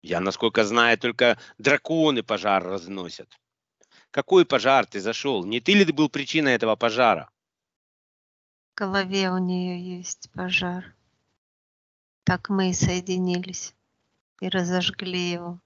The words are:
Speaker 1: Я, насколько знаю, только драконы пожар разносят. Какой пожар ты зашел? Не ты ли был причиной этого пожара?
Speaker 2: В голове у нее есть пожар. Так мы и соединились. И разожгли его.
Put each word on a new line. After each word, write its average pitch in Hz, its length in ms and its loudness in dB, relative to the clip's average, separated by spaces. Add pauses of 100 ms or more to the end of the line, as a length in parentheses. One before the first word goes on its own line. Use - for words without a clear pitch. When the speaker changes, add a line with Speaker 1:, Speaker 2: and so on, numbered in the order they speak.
Speaker 1:
Я, 87 180 -4
насколько 107 440 0
знаю, 117 340 2
только 120 400 2 (200)
драконы 143 640 2
пожар 101 420 0
разносят. 90 640 -10 (800)
Какой - 340 4
пожар 131 420 2
ты 101 140 -8
зашел? 110 440 -4
Не 113 160 -4
ты 190 140 2
ли 185 180 6
был 147 160 2
причиной 143 460 0
этого 110 220 2
пожара? 110 540 2 (1400)
Speaker 2:
В - 60 -14
голове 190 500 0
у 185 80 0
нее 180 380 -2 (220)
есть - 340 -14
пожар. 180 600 -6 (1300)
Так - 240 -2
мы 190 220 0
и 175 40 -4
соединились. 180 1000 -2 (680)
И 185 80 -4
разожгли 180 840 -2
его. 175 340 -10